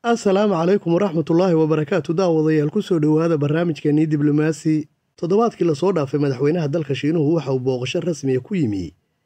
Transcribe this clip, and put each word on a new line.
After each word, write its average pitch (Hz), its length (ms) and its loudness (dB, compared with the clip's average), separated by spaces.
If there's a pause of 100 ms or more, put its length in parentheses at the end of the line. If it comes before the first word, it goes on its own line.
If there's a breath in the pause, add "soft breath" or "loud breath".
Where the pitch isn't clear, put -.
Assalaamu 208 520 2
calaykum 170 400 2
waraxmatullaahi 170 600 2
wabarakaatu. 160 600 0
Daawadayaal, 156 560 2
ku 214 120 -2
soo 175 160 0
dhowaada 156 400 2
barnaamijkeenii 151 680 0
Diblomaasi. 151 840 0 (280)
Toddobaadkii 196 480 0
la 160 100 2
soo 180 180 0
dhaafay, 147 280 -2
madaxweynaha 143 480 0
dalka 135 260 -4
Shiinuhu 156 400 0
waxa 135 180 -2
uu 131 60 0
booqasho 127 420 -4
rasmi 143 360 -2
ah 127 40 -2
ku 202 140 -10
yimi 101 400 -2 (320)